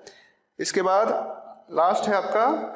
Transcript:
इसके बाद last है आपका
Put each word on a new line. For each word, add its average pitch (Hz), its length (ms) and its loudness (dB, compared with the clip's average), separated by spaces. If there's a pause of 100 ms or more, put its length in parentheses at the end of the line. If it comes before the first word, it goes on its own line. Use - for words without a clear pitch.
(580)
इसके - 240 -2
बाद 190 500 2 (380)
last 175 380 2
है 208 60 2
आपका 202 600 0